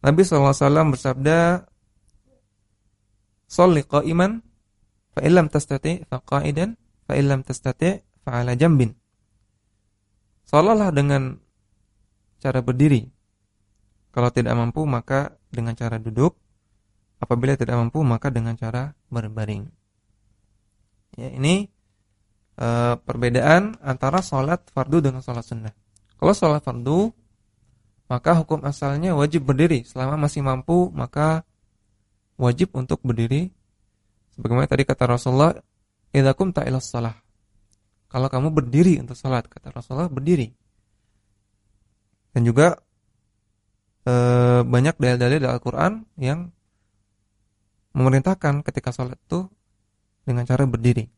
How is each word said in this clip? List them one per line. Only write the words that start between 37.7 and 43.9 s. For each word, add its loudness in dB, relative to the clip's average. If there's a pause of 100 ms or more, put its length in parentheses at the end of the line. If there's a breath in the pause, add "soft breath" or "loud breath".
Kalau -2
kamu -2
berdiri 4
untuk -14
salat, -4
kata -20
Rasulullah, -8
berdiri. -2 (1800)
Dan 0
juga, 4 (1300)